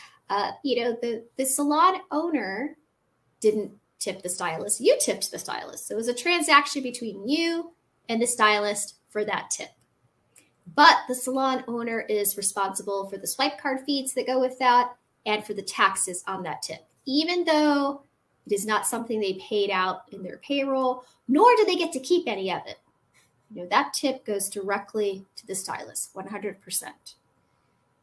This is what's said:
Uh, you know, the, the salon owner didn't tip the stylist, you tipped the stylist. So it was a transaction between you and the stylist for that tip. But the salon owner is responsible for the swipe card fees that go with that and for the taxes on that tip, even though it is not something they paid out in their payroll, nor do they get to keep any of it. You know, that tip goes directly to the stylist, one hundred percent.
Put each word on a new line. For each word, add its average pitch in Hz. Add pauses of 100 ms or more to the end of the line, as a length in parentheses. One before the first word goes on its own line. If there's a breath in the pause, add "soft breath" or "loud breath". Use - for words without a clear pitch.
(300 loud breath)
Uh, 202 (120)
you 247
know, 233
the, 233 (120)
the 269
salon 302 (120)
owner 277 (640)
didn't 214 (260)
tip -
the 175
stylist, 175
you 381
tipped -
the -
stylist. -
So 208
it -
was 226
a 240
transaction 302
between 220
you 330 (360)
and 226
the 240
stylist 208 (120)
for 208
that 196
tip. - (1040 soft breath)
But 302 (100)
the 254
salon 262
owner 233
is 208
responsible 196
for 196
the 202
swipe 285
card 262
fees 269
that 254
go 262
with 254
that 247 (320)
and 208
for 202
the 196
taxes -
on 190
that 156
tip, - (220)
even 320
though 294 (420)
it 202
is 190
not 214
something 226
they 190 (100)
paid 202
out 185
in 185
their 175
payroll, 262 (240 loud breath)
nor 427
do 427
they 359
get 339
to 262
keep 349
any 190
of 160
it. - (720 soft breath)
You 180
know, 180
that 277
tip 262
goes 202
directly 196 (120)
to -
the 196
stylist, -
one 190
hundred 202
percent. - (880)